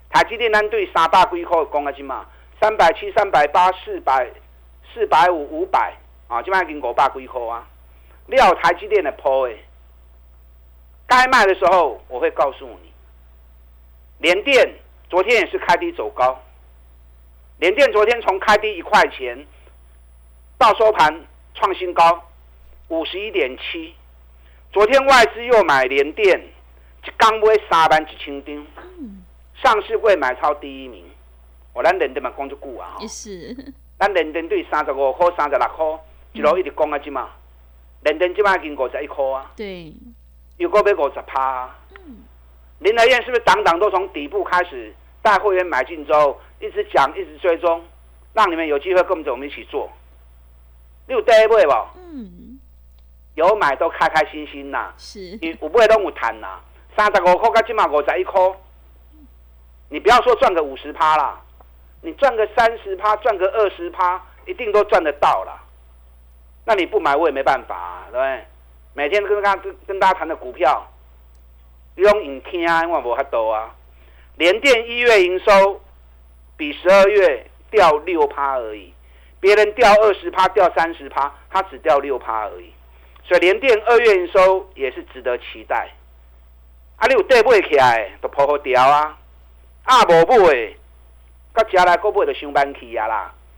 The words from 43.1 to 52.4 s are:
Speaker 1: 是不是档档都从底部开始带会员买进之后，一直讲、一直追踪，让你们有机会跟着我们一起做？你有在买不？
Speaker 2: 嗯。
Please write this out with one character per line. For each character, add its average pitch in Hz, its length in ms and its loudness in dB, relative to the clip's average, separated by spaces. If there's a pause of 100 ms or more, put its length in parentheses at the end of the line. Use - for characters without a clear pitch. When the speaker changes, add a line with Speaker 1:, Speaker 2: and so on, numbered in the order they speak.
Speaker 1:
是 247 80 -10
不 247 60 0
是 226 80 0
档 202 180 2
档 170 160 2
都 202 120 2
从 185 180 -2
底 143 180 -12
部 190 160 -6
开 180 220 -2
始 120 280 -16 (280)
带 202 180 2
会 196 160 0
员 180 100 0
买 139 200 -4
进 156 220 -14
之 160 60 -2
后， 147 280 2 (180)
一 - 120 -10
直 208 120 -6 (100)
讲、 139 240 2
一 190 80 -8
直 156 140 -20
追 170 200 0
踪， 170 260 -2 (480)
让 214 180 0
你 165 60 -6
们 165 100 -4
有 147 120 -2
机 180 160 -6
会 180 100 4
跟 180 180 -4
着 143 80 -6
我 120 60 -4
们 135 100 -12
一 143 60 -14
起 117 180 -16
做？ 127 220 -8 (1120)
你 254 80 -8
有 220 80 -2
在 220 240 6
买 214 200 4
不？ 139 60 4 (260)
Speaker 2:
嗯。 254 600 -18 (760)